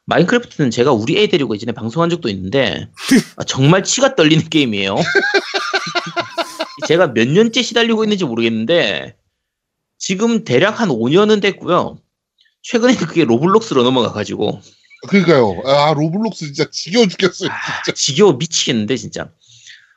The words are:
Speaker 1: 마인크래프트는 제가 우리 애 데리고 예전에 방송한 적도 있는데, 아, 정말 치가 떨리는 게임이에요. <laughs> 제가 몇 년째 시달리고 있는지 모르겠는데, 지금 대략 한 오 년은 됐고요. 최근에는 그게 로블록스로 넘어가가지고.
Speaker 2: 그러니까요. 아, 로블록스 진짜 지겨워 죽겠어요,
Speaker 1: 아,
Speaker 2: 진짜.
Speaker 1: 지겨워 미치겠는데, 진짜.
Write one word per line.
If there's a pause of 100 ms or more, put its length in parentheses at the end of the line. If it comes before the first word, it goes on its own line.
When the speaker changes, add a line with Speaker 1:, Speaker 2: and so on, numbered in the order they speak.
Speaker 1:
마인크래프트는
제가
우리
애
데리고
예전에
방송한
적도
있는데, (480)
아,
정말
치가
떨리는
게임이에요.
<laughs>
제가
몇
년째
시달리고
있는지
모르겠는데, (800)
지금
대략
한
오
년은
됐고요. (640)
최근에는
그게
로블록스로
넘어가가지고. (480)
Speaker 2:
그러니까요.
아,
로블록스
진짜
지겨워
죽겠어요,
Speaker 1:
아,
Speaker 2:
진짜.
Speaker 1:
지겨워
미치겠는데,
진짜. (680)